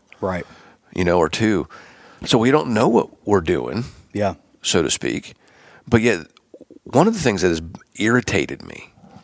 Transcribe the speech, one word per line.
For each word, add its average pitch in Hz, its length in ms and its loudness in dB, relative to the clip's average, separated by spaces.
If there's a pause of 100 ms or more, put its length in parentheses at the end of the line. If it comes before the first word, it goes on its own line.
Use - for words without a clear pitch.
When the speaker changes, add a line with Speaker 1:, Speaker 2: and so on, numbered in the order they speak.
(200)
Speaker 1:
Right. 92 260 -6 (500)
Speaker 2:
you 92 100 -2
know, 87 140 2
or 80 100 2
two. 107 380 -2 (580)
So - 120 2
we 117 140 4
don't 147 180 0
know 117 180 2
what 208 220 2 (160)
we're 101 160 2
doing, 82 440 -4 (280)
Speaker 1:
Yeah. 101 200 -2 (280)
Speaker 2:
so - 200 0
to 71 80 0
speak. - 440 -6 (540)
But 117 140 4
yet, 104 260 0 (560)
one 147 240 2
of 226 60 0
the 214 80 -6
things 110 200 2
that 92 80 4
has 82 120 0 (360)
irritated 104 680 0
me, 50 280 -20 (320)